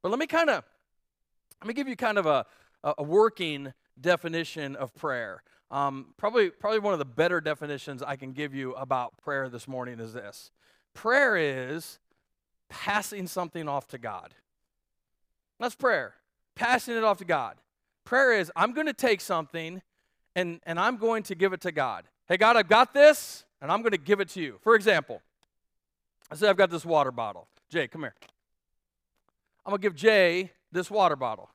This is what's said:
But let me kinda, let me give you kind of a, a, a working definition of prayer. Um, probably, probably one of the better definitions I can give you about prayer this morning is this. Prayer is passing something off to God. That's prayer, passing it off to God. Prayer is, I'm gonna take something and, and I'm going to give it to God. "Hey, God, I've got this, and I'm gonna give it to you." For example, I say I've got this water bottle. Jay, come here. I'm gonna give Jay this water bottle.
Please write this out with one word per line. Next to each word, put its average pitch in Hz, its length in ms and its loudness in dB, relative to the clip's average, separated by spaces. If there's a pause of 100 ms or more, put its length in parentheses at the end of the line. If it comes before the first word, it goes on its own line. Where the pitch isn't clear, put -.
But 185 80 -4
let 247 100 -2
me 311 80 -4
kinda, 302 340 0 (960)
let 196 60 -14
me 226 80 -8
give 269 140 -4
you 240 80 -8
kind 214 200 0
of 185 100 2
a, 139 200 2 (380)
a, 147 140 -2
a 147 40 -6
working 156 720 0 (280)
definition 160 760 -2
of 131 180 -8
prayer. 120 480 -6 (300)
Um, 135 440 -4
probably, 214 340 2
probably 214 280 -2
one 202 140 0
of 165 80 -2
the 139 40 -2
better 160 360 0
definitions 147 640 -8
I 139 100 -6
can 135 160 -14
give 139 240 -8
you 131 200 -8
about 127 420 -6
prayer 135 320 -6
this 120 180 -14
morning 123 320 -10
is 113 140 -12
this. 101 400 -16 (420)
Prayer 247 420 2
is 143 640 -4 (680)
passing 202 580 -4
something 165 420 -8
off 143 200 -6
to 131 100 -16
God. 107 340 -12 (1300)
That's 240 160 -6
prayer, 190 400 0 (400)
passing 240 420 0
it 226 80 -2
off 208 140 2
to 202 60 -14
God. 147 320 -2 (480)
Prayer 254 280 4
is, 185 220 0
I'm 208 180 2
gonna 302 200 -2
take 220 280 0
something 165 640 -6 (520)
and, 175 300 -4
and 165 140 -4
I'm 220 200 0
going 226 260 0
to 196 100 -8
give 185 180 2
it 180 100 -10
to 180 100 -6
God. 127 320 -4 (240)
"Hey, 180 80 2
God, 220 200 6
I've 196 120 4
got 233 240 6
this, - 520 6 (180)
and 147 100 -2
I'm 214 100 0
gonna 220 140 0
give 180 240 2
it 185 100 -2
to 180 120 -8
you." 117 200 -8
For 226 120 6
example, 185 480 2 (1080)
I 160 40 -12
say 190 140 2
I've 190 80 4
got 185 140 4
this 160 140 -6
water 151 260 2
bottle. 110 380 -10 (220)
Jay, 147 180 -2
come 160 140 -14
here. 127 120 -12 (1500)
I'm 202 60 -8
gonna 196 100 -2
give 190 140 -2
Jay 185 580 4 (180)
this 175 200 -6
water 185 260 4
bottle. 110 380 -6